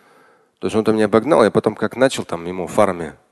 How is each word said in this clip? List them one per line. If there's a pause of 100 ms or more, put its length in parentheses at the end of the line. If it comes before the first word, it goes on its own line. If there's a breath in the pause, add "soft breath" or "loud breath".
(580 soft breath)
То
есть
он
там
меня
обогнал,
я
потом
как
начал
там
ему
фарами, (180)